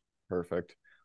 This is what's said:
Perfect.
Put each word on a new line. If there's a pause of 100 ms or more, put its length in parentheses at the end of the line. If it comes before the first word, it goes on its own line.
(280)
Perfect. (300)